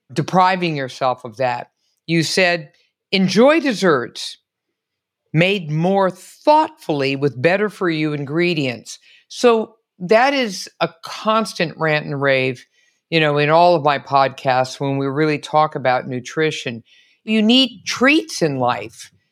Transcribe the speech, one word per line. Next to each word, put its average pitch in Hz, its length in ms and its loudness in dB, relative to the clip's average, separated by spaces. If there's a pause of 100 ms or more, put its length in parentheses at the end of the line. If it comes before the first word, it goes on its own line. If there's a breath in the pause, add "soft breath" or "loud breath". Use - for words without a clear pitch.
(120)
depriving 175 640 0
yourself 131 480 -4
of 113 140 -14
that. 123 320 -4 (360)
You 165 160 0
said, 175 500 0 (380)
"Enjoy 226 500 4
desserts 165 800 -2 (920)
made 175 360 0
more 180 420 0
thoughtfully 175 1080 0
with 135 240 -2
better 196 280 2
for 190 220 -4
you 156 220 -2
ingredients." 143 880 -4 (300 soft breath)
So 226 480 0 (220)
that 220 340 2
is 233 360 -4 (120)
a 165 120 -4 (120)
constant 208 720 -4
rant 151 300 -2
and 147 140 -6
rave 131 460 0 (440)
you 165 100 2
know, 147 180 2
in 147 120 2
all 175 240 6
of 151 100 0
my 143 140 2
podcasts 131 800 0
when 139 180 -2
we 139 80 -2
really 147 320 0
talk 151 360 0
about 127 340 -2
nutrition. 127 720 -6 (420 soft breath)
You 220 180 0
need 240 440 2
treats 294 560 0
in 147 140 -2
life, 117 540 -4 (220)